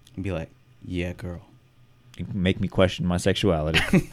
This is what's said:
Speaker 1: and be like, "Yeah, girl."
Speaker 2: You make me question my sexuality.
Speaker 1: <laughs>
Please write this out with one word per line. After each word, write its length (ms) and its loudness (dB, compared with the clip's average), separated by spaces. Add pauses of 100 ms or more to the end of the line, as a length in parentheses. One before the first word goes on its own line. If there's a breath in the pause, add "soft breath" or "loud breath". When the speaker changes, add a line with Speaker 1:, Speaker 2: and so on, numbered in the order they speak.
(140)
Speaker 1:
and 100 -8
be 80 -4
like, 180 -6 (340)
"Yeah, 300 -4
girl." 260 -10 (760)
Speaker 2:
You 160 -8
make 280 2
me 80 -2
question 380 2
my 100 2
sexuality. 640 2
Speaker 1:
<laughs> 320 2